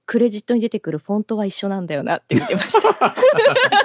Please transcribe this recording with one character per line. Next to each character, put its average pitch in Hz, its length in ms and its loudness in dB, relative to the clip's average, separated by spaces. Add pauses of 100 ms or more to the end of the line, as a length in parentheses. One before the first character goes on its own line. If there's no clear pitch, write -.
ク 240 100 0
レ 233 120 2
ジ 208 100 -8
ッ - 20 -14
ト 240 140 -2
に 233 40 2
出 220 100 -2
て - 100 -6
く - 120 -10
る 151 60 -4
フ 196 160 -8
ォ 208 60 0
ン 214 40 -2
ト 214 140 -6
は 208 80 -4
一 190 60 -6
緒 196 180 -6
な 196 120 -6
ん 175 60 -10
だ 156 60 -8
よ 139 100 -4
な 165 140 -2
っ - 60 -12
て - 120 -2
見 - 60 2
て - 140 -4
ま 196 60 -2
し - 200 -6
た。 - 340 2 (680)